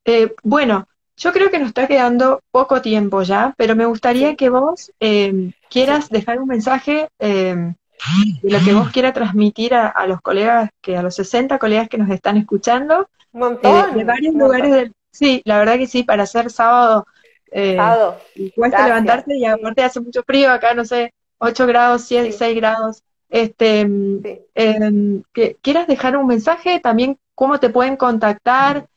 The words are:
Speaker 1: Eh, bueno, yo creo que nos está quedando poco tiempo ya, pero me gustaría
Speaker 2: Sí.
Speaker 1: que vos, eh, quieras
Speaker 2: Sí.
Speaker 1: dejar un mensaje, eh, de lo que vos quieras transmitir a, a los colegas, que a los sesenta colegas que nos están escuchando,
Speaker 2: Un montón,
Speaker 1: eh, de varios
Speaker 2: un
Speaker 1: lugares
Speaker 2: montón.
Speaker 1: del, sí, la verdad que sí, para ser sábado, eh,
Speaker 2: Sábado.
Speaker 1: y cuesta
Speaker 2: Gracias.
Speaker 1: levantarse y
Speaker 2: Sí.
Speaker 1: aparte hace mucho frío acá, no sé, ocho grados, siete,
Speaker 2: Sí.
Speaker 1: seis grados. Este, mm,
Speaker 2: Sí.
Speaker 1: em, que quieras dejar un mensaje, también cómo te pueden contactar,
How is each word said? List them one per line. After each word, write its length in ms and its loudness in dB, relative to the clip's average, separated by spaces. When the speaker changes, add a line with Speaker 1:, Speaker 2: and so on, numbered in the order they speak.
Speaker 1:
Eh, 380 2
bueno, 440 0
yo 160 -2
creo 180 2
que 80 -2
nos 100 -4
está 180 -2
quedando 540 2
poco 320 2
tiempo 400 0
ya, 340 0
pero 180 0
me 120 2
gustaría 440 0
Speaker 2:
Sí. 60 -6
Speaker 1:
que 140 2
vos, 500 -2
eh, 520 0
quieras 360 0
Speaker 2:
Sí. 80 -6
Speaker 1:
dejar 260 -2
un 80 -6
mensaje, 600 -2
eh, 540 -2
de 80 0
lo 120 2
que 120 4
vos 160 2
quieras 240 0
transmitir 600 0
a, 140 2
a 180 -4
los 140 -2
colegas, 480 0
que 160 -6
a 40 -4
los 120 -6
sesenta 440 -2
colegas 300 0
que 100 -10
nos 120 0
están 260 -2
escuchando, 720 0
Speaker 2:
Un 80 -8
montón, 500 2
Speaker 1:
eh, 40 -4
de 100 -2
varios 300 -2
Speaker 2:
un 60 0
Speaker 1:
lugares 280 2
Speaker 2:
montón. 160 4
Speaker 1:
del, 80 -12
sí, 360 0
la 120 2
verdad 200 2
que 80 -4
sí, 160 -2
para 240 0
ser 240 -4
sábado, 560 2
eh, 260 -2
Speaker 2:
Sábado. 440 0
Speaker 1:
y 160 -10
cuesta 280 0
Speaker 2:
Gracias. 100 4
Speaker 1:
levantarse 460 0
y 60 -4
Speaker 2:
Sí. 60 -2
Speaker 1:
aparte 360 -2
hace 180 -4
mucho 240 -8
frío 280 2
acá, 220 0
no 100 -4
sé, 300 -4
ocho 280 0
grados, 360 2
siete, 300 -2
Speaker 2:
Sí. 60 -10
Speaker 1:
seis 180 -2
grados. 460 -4
Este, 560 0
mm, 360 -2
Speaker 2:
Sí. 180 -14
Speaker 1:
em, 680 0
que 300 -2
quieras 240 0
dejar 320 0
un 80 0
mensaje, 540 0
también 380 0
cómo 260 0
te 100 2
pueden 260 0
contactar, 880 0